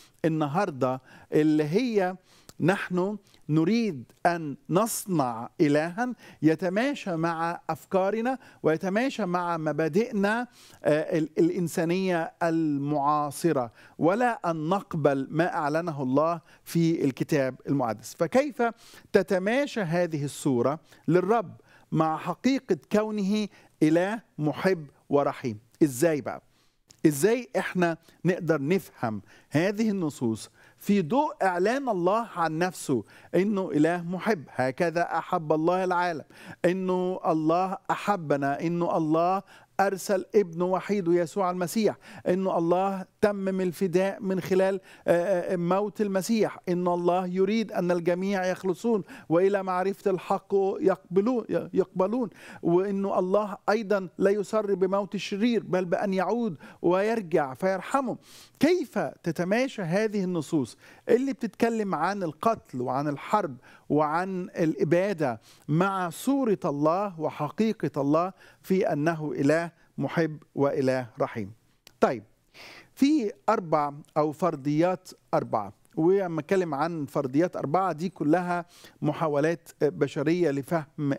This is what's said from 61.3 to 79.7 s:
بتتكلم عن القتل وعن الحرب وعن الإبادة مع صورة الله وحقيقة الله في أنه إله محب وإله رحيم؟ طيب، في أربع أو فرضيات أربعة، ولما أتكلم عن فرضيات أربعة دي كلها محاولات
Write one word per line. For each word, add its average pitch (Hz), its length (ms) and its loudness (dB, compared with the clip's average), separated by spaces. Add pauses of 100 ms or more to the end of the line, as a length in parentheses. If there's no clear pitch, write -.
بتتكلم 220 640 -2
عن 185 280 -2
القتل 160 580 -4
وعن 131 280 -2
الحرب 147 480 -2 (320)
وعن 165 520 0
الإبادة 170 1000 0 (280)
مع 180 420 0
صورة 254 540 0
الله 165 560 0
وحقيقة 151 800 -2
الله 156 320 2 (300)
في - 300 0
أنه 151 400 -2
إله 156 380 2 (280)
محب 156 440 -2 (120)
وإله 131 520 0 (140)
رحيم؟ 107 320 -4 (480)
طيب، 143 220 2 (720)
في 285 380 2 (160)
أربع 160 440 0 (240)
أو 156 160 2
فرضيات 160 800 0 (240)
أربعة، 117 380 -2 (240)
ولما 170 440 2
أتكلم 175 340 0
عن 156 320 -2
فرضيات 143 500 0
أربعة 170 360 0
دي 160 160 -6
كلها 175 580 0 (360)
محاولات 151 640 0 (140)